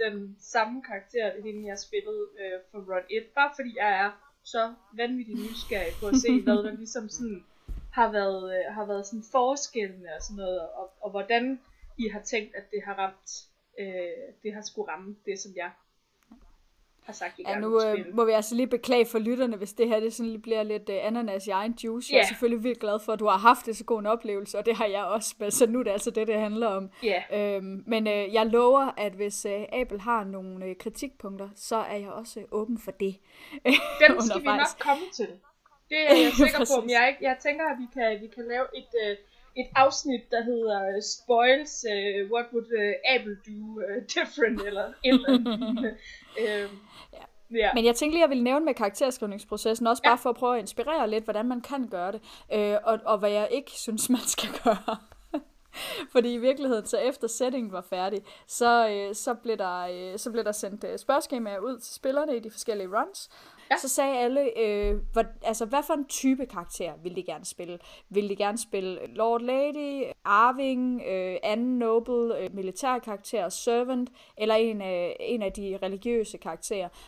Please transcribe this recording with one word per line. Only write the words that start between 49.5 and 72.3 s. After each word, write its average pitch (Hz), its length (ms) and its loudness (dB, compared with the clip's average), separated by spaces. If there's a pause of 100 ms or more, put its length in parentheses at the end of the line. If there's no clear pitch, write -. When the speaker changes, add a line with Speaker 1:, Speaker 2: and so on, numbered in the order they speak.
Speaker 2:
også 240 180 4
Speaker 1:
Ja. - 40 10
Speaker 2:
bare 233 80 8
for 254 120 0
at 240 60 0
prøve 247 200 0
at 226 60 -2
inspirere 240 480 -2
lidt, 220 140 0
hvordan 214 240 -2
man 247 140 -2
kan 262 260 -6
gøre 185 240 -4
det, 214 100 -10 (320)
øh, 208 300 2
og, 220 220 2
og 220 120 4
hvad 202 140 0
jeg 208 200 2
ikke 277 200 -2
synes, - 380 -4
<laughs> 254 80 6
man - 40 -6
skal - 280 -4 (140)
gøre. 214 340 2 (1120)
Fordi 240 220 4
i 240 40 -4
virkeligheden, 262 480 0
så 226 120 -2
efter 233 300 -2
settingen 247 440 -2
var 185 100 -8
færdig, 196 400 -4 (260)
så, 233 420 4
øh, 202 260 -4
så 247 180 -4
blev 226 240 -2
der, 180 220 -2 (320)
øh, 208 80 -8
så 240 120 -6
blev 220 120 -2
der 208 80 0
sendt, 208 320 -8
øh, 190 160 -6
spørgeskemaer 233 600 -2
ud 233 200 -6
til - 160 -14
spillerne 285 420 0
i - 20 -6
de 220 120 -10
forskellige 202 360 -6 (120)
runs. 370 300 -6 (420)
Speaker 1:
Ja. 311 60 6
Speaker 2:
Så 269 120 -4
sagde 269 280 2
alle, 247 420 2
øh, 208 360 2 (180)
hvor, 226 100 4 (200)
altså, 226 220 -2
hvad 277 180 0
for 330 100 -2
en 294 120 0
type 262 400 0
karakter 175 480 -8 (100)
ville 180 120 -8
de 180 80 -6
gerne 165 220 -10
spille? 175 340 -10 (300)
Ville 202 200 0
de 202 60 -4
gerne 202 220 0
spille 185 500 -4
Lord 233 340 0
Lady, 277 640 -2 (220)
Arving, 247 800 4
øh, 185 360 -2
anden 240 360 0
noble, 233 600 2